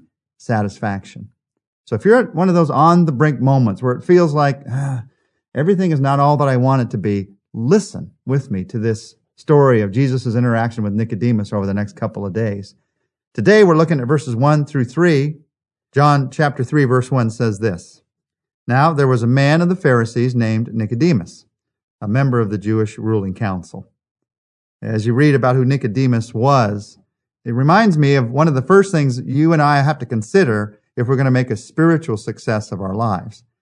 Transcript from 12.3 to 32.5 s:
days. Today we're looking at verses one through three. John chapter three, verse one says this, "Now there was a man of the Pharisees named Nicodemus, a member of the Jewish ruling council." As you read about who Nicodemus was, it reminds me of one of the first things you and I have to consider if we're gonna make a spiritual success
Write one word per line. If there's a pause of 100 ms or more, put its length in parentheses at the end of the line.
days. (600)
Today
we're
looking
at
verses
one
through
three. (540)
John
chapter
three,
verse
one
says
this, (640)
"Now
there
was
a
man
of
the
Pharisees
named
Nicodemus, (560)
a
member
of
the
Jewish
ruling
council." (920)
As
you
read
about
who
Nicodemus
was, (460)
it
reminds
me
of
one
of
the
first
things
you
and
I
have
to
consider (180)
if
we're
gonna
make
a
spiritual
success